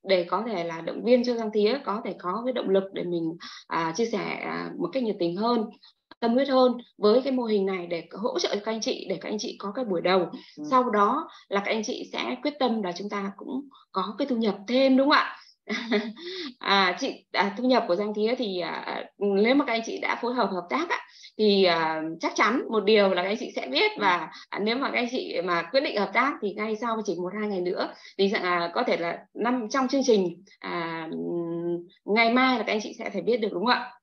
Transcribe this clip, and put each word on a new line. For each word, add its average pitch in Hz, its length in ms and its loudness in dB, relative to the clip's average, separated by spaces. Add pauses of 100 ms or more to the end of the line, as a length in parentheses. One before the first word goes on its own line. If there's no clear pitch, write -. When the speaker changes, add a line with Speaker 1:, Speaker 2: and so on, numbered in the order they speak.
Speaker 1:
để 180 200 2
có 180 240 -2
thể 180 160 -4
là 165 180 -6
động 170 220 -8
viên 240 200 6
cho 240 100 0
Giang 220 180 -4
Tía 214 340 4
có 214 200 -4
thể 190 140 -8
có 190 260 -4
cái 254 80 -2
động - 160 -2
lực 190 140 4 (100)
để 170 100 -6
mình, 170 340 -4 (300)
à, 165 280 -2
chia 233 100 2
sẻ, 170 380 -4
à, 170 360 -6
một 175 140 -2
cách 262 100 0
nhiệt 208 160 -2
tình 170 160 0
hơn, 226 300 0 (540)
tâm 233 140 2
huyết 269 160 4
hơn 254 280 6 (200)
với 214 240 6
cái 269 120 0
mô 247 100 0
hình 214 220 2
này 185 220 -2
để 170 240 -4
hỗ 226 280 -4
trợ - 100 -2
các 208 220 -2
anh 220 100 -4
chị, - 280 -4
để 190 120 -2
các - 80 -8
anh 214 100 -4
chị - 200 -6
có 202 120 -8
cái 254 140 -4
buổi 180 160 0
đầu. 180 280 4 (280)
Speaker 2:
Ừ. 147 140 -12
Speaker 1:
Sau 247 180 4
đó 214 400 2 (200)
là 202 160 0
các - 60 -2
anh 214 120 -2
chị - 300 -8
sẽ 233 280 -4
quyết 294 180 -2
tâm 226 240 0
là 180 80 -4
chúng 202 180 -8
ta 196 280 -6
cũng 277 320 -8 (220)
có 190 260 -4
cái 285 100 -2
thu 254 80 0
nhập 220 200 0 (120)
thêm, 262 300 6
đúng 269 120 6
không 294 80 6
ạ? - 200 0 (280)
<laughs> 220 500 -2 (440)
À, 190 400 2
chị, - 320 -6
à, 196 260 0
thu 247 60 -4
nhập 254 240 4
của 175 80 4
Giang 208 180 -2
Thía 214 220 0
thì, 202 240 -4
à, - 440 -6 (140)
nếu 202 380 4
mà 285 100 4
các 240 80 0
anh 226 120 0
chị - 160 -6
đã - 200 -2
phối 247 120 -2
hợp 214 180 2
hợp 180 180 -4
tác 311 200 -2
á, - 80 -2 (400)
thì, 202 260 6
à, 160 380 2 (180)
chắc 294 160 -2
chắn 254 260 2 (100)
một 220 80 2
điều 196 340 6
là 180 100 0
các 190 60 -2
anh 226 100 -2
chị - 160 -8
sẽ - 160 -6
biết. 415 200 2
Speaker 2:
Ừ. 320 100 -6
Speaker 1:
Và, 175 280 2 (200)
à, - 100 -8
nếu 220 160 0
mà 254 160 -2
các 226 80 0
anh 247 120 0
chị - 320 -4
mà 175 180 0 (100)
quyết 277 100 4
định 285 160 -2
hợp 196 160 0
tác 262 280 2
thì 202 120 -4
ngay 214 220 -4
sau 220 300 -4
chỉ 180 100 -2
một 180 240 -6
hai 208 100 -2
ngày 185 120 -2
nữa 180 320 -2 (240)
thì, 196 140 4
à, 180 420 0
có 240 100 0
thể 202 140 2
là 170 220 -4 (140)
năm, 233 360 0
trong 262 180 0
chương 269 180 2
trình, 185 380 2 (160)
à, 165 480 -6 (1000)
ngày 226 280 4
mai 254 240 4
là 208 60 -2
các 196 100 -2
anh 214 100 0
chị - 160 -10
sẽ - 100 -8
thể 190 120 -4
biết 220 160 2
được, 214 140 -2
đúng 175 140 -4
không 233 100 4
ạ? - 160 -6 (120)